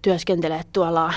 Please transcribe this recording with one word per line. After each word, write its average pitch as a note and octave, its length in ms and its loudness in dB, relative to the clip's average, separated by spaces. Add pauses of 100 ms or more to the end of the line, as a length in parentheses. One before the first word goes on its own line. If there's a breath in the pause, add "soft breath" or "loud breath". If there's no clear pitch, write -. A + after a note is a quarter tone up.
työskentelemään E3+ 680 0
tuolla E3+ 440 0